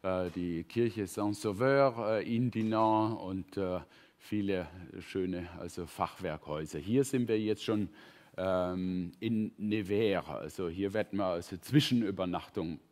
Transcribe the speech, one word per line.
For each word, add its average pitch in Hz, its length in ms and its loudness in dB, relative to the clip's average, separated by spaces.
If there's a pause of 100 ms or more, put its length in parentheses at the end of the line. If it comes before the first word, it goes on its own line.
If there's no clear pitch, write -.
Äh, 92 320 0
die 85 300 -2
Kirche 110 420 0
Saint-Sauveur, 110 1120 2
äh, 101 180 -2
in 120 140 2
Dinan 110 640 2
und, 95 420 -8
äh, 90 240 0 (380)
viele 98 480 -2 (340)
schöne, 90 480 -2 (100)
also 87 280 -8
Fachwerkhäuser. 80 920 -4
Hier 113 260 2
sind 123 240 0
wir 110 120 2
jetzt 107 240 0
schon, 107 240 0 (480)
ähm, 92 840 0
in 110 360 0
Nevers, 101 720 2
also 78 400 -4
hier 95 240 -2
werden 104 260 0
wir 101 60 2
also 90 320 -2
Zwischenübernachtung 95 1200 0 (140)